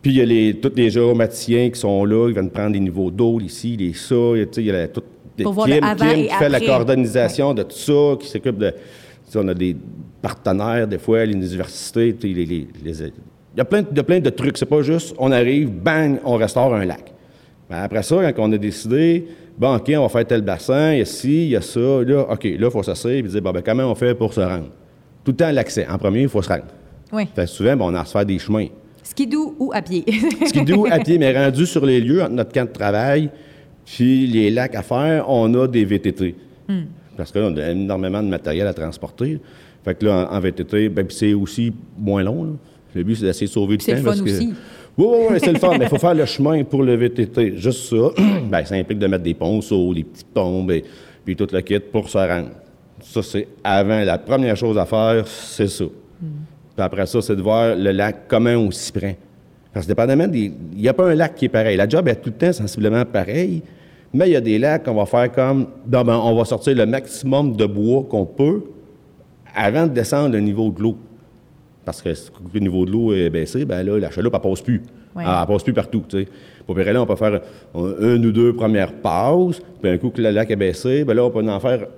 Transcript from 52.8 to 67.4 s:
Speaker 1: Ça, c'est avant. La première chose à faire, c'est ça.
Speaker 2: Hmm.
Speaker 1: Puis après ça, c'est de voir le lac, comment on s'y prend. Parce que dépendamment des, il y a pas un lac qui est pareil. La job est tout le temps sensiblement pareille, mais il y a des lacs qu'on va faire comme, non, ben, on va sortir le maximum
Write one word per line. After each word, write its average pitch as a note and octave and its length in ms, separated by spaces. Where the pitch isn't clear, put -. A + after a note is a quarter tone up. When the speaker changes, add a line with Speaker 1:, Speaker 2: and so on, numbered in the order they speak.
Speaker 1:
Ça, - 220
c'est - 240
avant. G2+ 400
La F2 160
première A#2+ 360
chose A2 220
à F#2 80
faire, A2 420
c'est - 400
ça. F#2+ 180
Speaker 2:
Hmm. - 420
Speaker 1:
Puis G2 100
après F#2 200
ça, A2+ 160
c'est G#2 140
de F#2+ 60
voir A2 340
le G2 160
lac, G2+ 380
comment A#2+ 220
on A2+ 200
s'y - 220
prend. G2 200
Parce F2+ 120
que F2 60
dépendamment C3+ 360
des, A2+ 240
il G2+ 80
y A2 80
a C3+ 40
pas F#3 160
un D#3+ 60
lac D#3+ 200
qui - 100
est A#2+ 40
pareil. A2 280
La G2 100
job D#3 200
est A#2 80
tout - 140
le A2+ 60
temps F3 180
sensiblement G#2+ 520
pareille, C#3+ 560
mais E3+ 160
il E3+ 40
y - 40
a B2+ 40
des A2 160
lacs D3+ 260
qu'on B2+ 120
va G#2 100
faire A#2+ 260
comme, C3 360
non, B2 120
ben, A#2 140
on A2+ 180
va A#2 100
sortir B2+ 300
le A#2 100
maximum C3+ 720